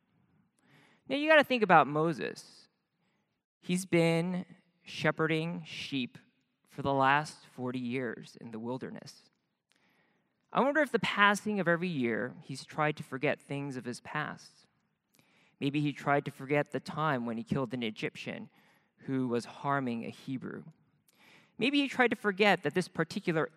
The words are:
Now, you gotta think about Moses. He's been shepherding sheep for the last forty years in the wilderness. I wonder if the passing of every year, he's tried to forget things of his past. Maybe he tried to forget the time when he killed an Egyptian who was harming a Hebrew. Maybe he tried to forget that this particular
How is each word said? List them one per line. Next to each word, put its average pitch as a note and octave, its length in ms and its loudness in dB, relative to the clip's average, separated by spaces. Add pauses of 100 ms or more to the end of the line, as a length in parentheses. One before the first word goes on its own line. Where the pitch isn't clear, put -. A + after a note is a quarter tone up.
(1080)
Now, C4+ 60 -2
you C#4+ 120 -2
gotta D#4 160 8
think B3 200 0
about E3 240 8
Moses. D3 800 -4 (920)
He's F#3 280 -4
been E3+ 580 2 (380)
shepherding D#3+ 800 -2
sheep - 540 -6 (500)
for - 140 -10
the C#3 100 2
last C#3 440 4 (180)
forty B2+ 240 -6
years B2+ 600 -6
in A#2 120 -14
the A2+ 80 -10
wilderness. A#2 720 -10 (1200)
I - 60 2
wonder C#4 220 4
if C#4 100 0
the G3+ 80 0
passing G3+ 640 2
of E3+ 80 2
every E3+ 180 2
year, A#2+ 540 -2
he's - 240 -12
tried D3+ 320 -2
to D#3 60 -10
forget C3+ 360 -2
things C#3 380 -8
of A2 80 -10
his - 160 -8
past. - 640 -10 (960)
Maybe C#3 180 -2
he D3 140 0
tried C#3+ 320 0
to - 60 -8
forget C#3+ 420 -2
the - 80 -4
time D3 440 -2
when A#2 120 -4
he A#2 60 -6
killed C3 300 -2
an B2 100 -4
Egyptian - 640 -8 (560)
who C3 240 -2
was A#2+ 160 -2
harming C3+ 580 -4
a - 60 -10
Hebrew. - 540 -10 (920)
Maybe C#4 220 2
he C#4 80 2
tried B3 220 2
to A#3 80 -2
forget G3 460 4
that D3 100 0
this F#3 160 0
particular D#3+ 680 -2